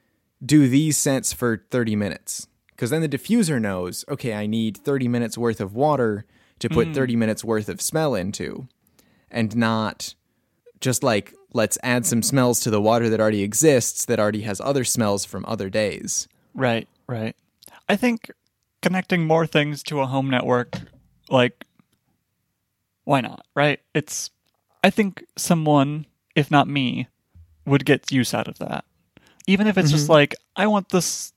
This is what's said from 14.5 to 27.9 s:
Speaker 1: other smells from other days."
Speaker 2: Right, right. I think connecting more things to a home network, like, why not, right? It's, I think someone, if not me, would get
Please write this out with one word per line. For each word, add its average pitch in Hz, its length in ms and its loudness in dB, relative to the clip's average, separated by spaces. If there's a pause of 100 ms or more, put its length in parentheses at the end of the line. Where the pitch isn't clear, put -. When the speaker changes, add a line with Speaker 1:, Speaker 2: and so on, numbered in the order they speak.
Speaker 1:
other 139 240 0
smells 104 400 0
from 95 220 -10
other 101 240 -6
days." - 560 -4 (260)
Speaker 2:
Right, 120 360 -2 (180)
right. 113 300 -6 (520)
I 208 80 2
think 240 340 -2 (520)
connecting 180 440 0
more 160 200 2
things 147 380 -2
to 147 160 -4
a 131 60 0
home 135 220 -2
network, 123 500 0 (520)
like, 123 340 2 (1400)
why 143 180 0
not, - 320 -14
right? 143 260 0 (140)
It's, - 360 -6 (520)
I 190 80 6
think 196 340 -2 (140)
someone, 151 680 2 (320)
if 143 140 0
not 139 180 4
me, 127 400 -4 (560)
would 139 220 2
get - 260 2